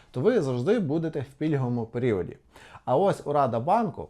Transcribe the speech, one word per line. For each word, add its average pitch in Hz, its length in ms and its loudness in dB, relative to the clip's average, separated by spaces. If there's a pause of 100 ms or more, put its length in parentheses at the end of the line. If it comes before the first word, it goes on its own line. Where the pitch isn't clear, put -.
(100)
то 123 100 -6
ви 208 220 4
завжди 135 360 0
будете 160 420 -2
в 123 180 -10
пільговому 127 480 -2
періоді. 113 500 -2 (480)
А 123 120 2
ось 180 280 2
у 147 80 -4
Рада 127 280 2
банку 180 500 0